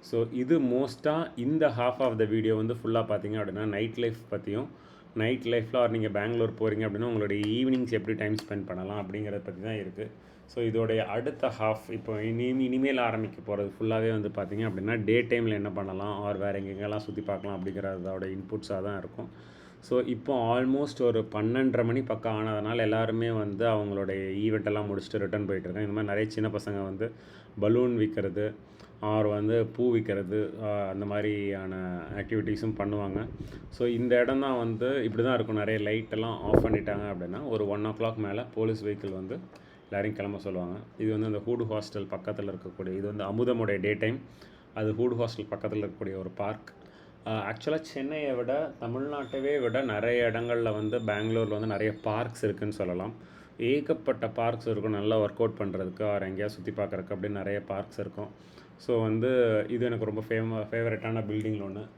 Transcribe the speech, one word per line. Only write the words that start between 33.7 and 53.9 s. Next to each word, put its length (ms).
இந்த 320
இடம் 200
தான் 180
வந்து 460
இப்படி 180
தான் 120
இருக்கும். 220
நிறைய 240
லைட் 320
எல்லாம் 300
ஆஃப் 220
பண்ணிட்டாங்க 460
அப்படின்னா 380
ஒரு 200
ஒன் 180
o'clock 300
மேல 280
போலீஸ் 300
வெஹிக்கிள் 280
வந்து 260
எல்லாரையும் 320
கிளம்ப 220
சொல்லுவாங்க. 400
இது 200
வந்து 80
அந்த 120
ஹூடு 300
ஹாஸ்டல் 500
பக்கத்துல 360
இருக்கக்கூடிய, 420
இது 100
வந்து 180
அமுதமுடைய 560
டே 140
டைம், 260
அது 180
ஹூடு 220
ஹாஸ்டல் 360
பக்கத்துல 380
இருக்கக்கூடிய 280
ஒரு 180
பார்க். 380
ஆ, 260
ஆக்சுவலாக 280
சென்னையை 540
விட, 460
தமிழ்நாட்டவே 800
விட 220
நிறைய 420
இடங்கள்ல 480
வந்து 260
பெங்களூர்ல 500
வந்து 180
நிறைய 280
பார்க்ஸ் 380
இருக்குன்னு 320
சொல்லலாம். 380
ஏகப்பட்ட 680